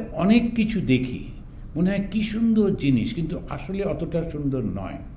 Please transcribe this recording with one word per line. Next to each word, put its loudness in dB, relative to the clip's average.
অনেক 4
কিছু 2
দেখি, 2
মনে 4
হয় 0
কী 0
সুন্দর 4
জিনিস, 2
কিন্তু -4
আসলে -4
অতটা -2
সুন্দর -2
নয় -4